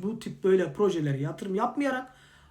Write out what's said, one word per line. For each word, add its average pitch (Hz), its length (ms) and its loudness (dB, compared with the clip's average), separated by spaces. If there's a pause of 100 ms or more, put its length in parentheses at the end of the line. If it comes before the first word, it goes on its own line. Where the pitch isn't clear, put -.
bu 226 160 -4
tip - 240 -12
böyle 185 300 4
projelere 156 480 2
yatırım 180 340 -4
yapmayarak 254 580 -2 (380)